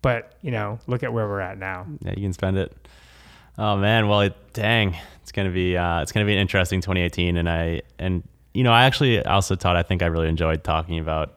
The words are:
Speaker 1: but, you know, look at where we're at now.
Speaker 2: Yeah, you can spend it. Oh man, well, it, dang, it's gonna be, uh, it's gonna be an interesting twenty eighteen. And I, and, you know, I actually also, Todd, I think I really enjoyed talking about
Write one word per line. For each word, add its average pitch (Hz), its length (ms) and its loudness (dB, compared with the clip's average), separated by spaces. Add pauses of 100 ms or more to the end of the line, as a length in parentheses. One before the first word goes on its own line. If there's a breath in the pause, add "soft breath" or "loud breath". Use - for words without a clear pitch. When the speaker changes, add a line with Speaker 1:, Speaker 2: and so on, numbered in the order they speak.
Speaker 1:
but, 117 400 -2
you 156 100 -8
know, 107 380 -4
look 123 160 -2
at 117 80 -4
where 110 160 -2
we're 98 120 -4
at 98 180 -8
now. 95 280 -8 (140)
Speaker 2:
Yeah, 90 160 -8
you 98 60 -6
can 95 100 -2
spend 95 260 0
it. - 160 -4 (840 loud breath)
Oh 104 200 0
man, 107 320 4
well, 104 140 4
it, 98 120 0 (180)
dang, 107 440 0 (240 loud breath)
it's - 100 -20
gonna 95 220 -2
be, 90 240 0
uh, 87 260 0
it's - 80 -6
gonna 107 160 0
be 104 60 2
an 98 80 2
interesting 92 400 0
twenty 90 220 -2
eighteen. 87 340 0
And 85 140 0
I, 82 320 -2 (180)
and, 90 260 -4 (280)
you 127 100 0
know, 117 80 4
I 117 120 8
actually 131 400 2
also, 98 320 2
Todd, 87 200 2
I 85 60 4
think 90 200 0
I 85 40 2
really 82 220 0
enjoyed 80 360 0
talking 80 340 -2
about 78 380 -4